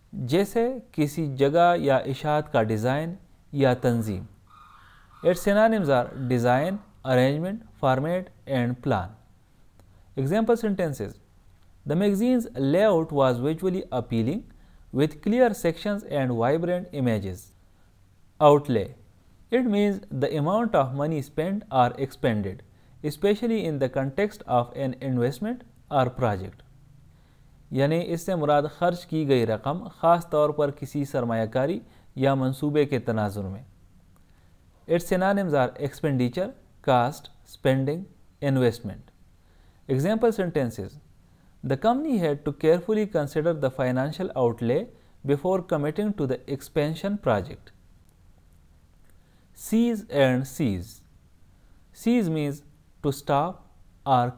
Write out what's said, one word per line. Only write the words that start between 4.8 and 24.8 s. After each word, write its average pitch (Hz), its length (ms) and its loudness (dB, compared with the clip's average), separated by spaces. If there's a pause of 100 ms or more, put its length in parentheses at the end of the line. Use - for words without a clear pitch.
Its 175 200 2
synonyms 208 520 2
are 123 140 2 (200)
design, 127 500 2 (260)
arrangement, 143 600 0 (160)
format 151 480 0 (180)
and 123 360 -2
plan। 98 280 -2 (1040)
Example 214 400 2
sentences। 180 640 -4 (640)
The 143 100 -2
magazine's 214 600 2
layout 160 580 2
was 131 260 4
visually 170 540 -2
appealing 123 520 -2 (480)
with 151 300 0
clear 233 300 4
sections 202 520 -4
and 135 280 -2
vibrant 165 600 0
images। 107 600 -4 (880)
Outlay। 147 540 4 (560)
It 247 160 2
means 202 340 2 (100)
the 139 280 -2
amount 208 360 0
of 135 200 2
money 147 260 -2
spent 190 500 -4
or 123 280 4
expended, 110 640 -4 (420)
especially 208 600 -2
in 151 120 -4
the 135 120 0
context 139 560 -4
of 123 280 0
an 135 220 -4 (160)